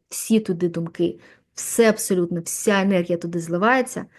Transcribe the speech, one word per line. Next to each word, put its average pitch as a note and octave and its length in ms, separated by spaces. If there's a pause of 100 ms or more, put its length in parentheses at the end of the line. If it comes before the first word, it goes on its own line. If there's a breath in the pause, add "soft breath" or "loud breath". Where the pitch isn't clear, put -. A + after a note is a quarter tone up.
всі - 300
туди F3+ 300
думки, E3+ 500 (340 loud breath)
все - 360
абсолютно, F3+ 520
вся G3 400
енергія F3+ 360
туди E3+ 220
зливається, G#3 680 (140 loud breath)